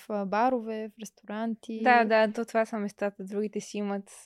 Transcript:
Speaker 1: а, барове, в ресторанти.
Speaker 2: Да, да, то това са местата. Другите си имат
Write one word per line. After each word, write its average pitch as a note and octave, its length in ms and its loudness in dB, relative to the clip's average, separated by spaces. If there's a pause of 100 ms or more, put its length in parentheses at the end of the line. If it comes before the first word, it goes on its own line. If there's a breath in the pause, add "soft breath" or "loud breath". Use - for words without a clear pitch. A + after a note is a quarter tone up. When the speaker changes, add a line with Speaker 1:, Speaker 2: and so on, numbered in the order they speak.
Speaker 1:
а, G#3 180 -2
барове, A3 640 0
в G#3+ 120 -20
ресторанти. A3 840 -8
Speaker 2:
Да, A#3+ 200 8
да, A3 280 4
то A#3 120 -4
това A3+ 200 0
са A3 140 -6
местата. G3+ 460 -6
Другите G#3 360 -4
си - 180 -8
имат G3+ 320 -4 (160)